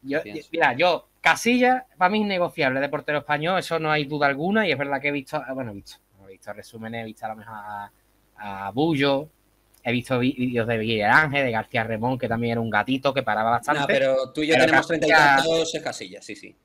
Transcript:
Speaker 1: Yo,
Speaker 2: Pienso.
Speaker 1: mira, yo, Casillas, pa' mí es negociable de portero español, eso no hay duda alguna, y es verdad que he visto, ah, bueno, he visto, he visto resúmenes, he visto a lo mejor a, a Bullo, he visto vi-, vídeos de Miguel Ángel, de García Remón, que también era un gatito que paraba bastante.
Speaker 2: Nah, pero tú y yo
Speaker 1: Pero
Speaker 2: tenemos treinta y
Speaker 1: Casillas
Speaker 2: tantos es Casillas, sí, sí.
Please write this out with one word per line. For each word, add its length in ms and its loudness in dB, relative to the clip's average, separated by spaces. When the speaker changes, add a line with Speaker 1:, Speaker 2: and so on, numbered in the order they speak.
Speaker 1:
Yo, 200 -4
Speaker 2:
Pienso. 300 -12
Speaker 1:
mira, 220 2
yo, 340 2
Casillas, 640 4
pa' 120 2
mí 140 2
es 60 0
negociable 520 0
de 80 -2
portero 300 -2
español, 400 0
eso 200 -2
no 120 -2
hay 140 2
duda 240 -2
alguna, 380 0
y 60 2
es 60 0
verdad 220 -2
que 80 -2
he 40 -2
visto, 320 -6
ah, 80 -10
bueno, 200 -8
he 20 -12
visto, 220 -18
he 80 -20
visto 200 -16
resúmenes, 500 -12
he 20 -10
visto 220 -12
a 40 -6
lo 60 -10
mejor 200 -16
a, 340 -12
a 340 -10
Bullo, 580 0
he 80 -4
visto 300 -2
vi-, 140 2
vídeos 340 -2
de 100 0
Miguel 320 0
Ángel, 360 4
de 40 0
García 320 -4
Remón, 340 -2
que 120 -6
también 240 -2
era 80 0
un 100 -2
gatito 420 0
que 120 -2
paraba 260 0
bastante. 300 0
Speaker 2:
Nah, 60 -2
pero 460 0
tú 100 -4
y 40 0
yo 80 4
Speaker 1:
Pero 120 6
Speaker 2:
tenemos 200 4
treinta 200 0
y 40 4
Speaker 1:
Casillas 340 8
Speaker 2:
tantos 300 0
es 80 -6
Casillas, 420 -10
sí, 120 -12
sí. 280 -20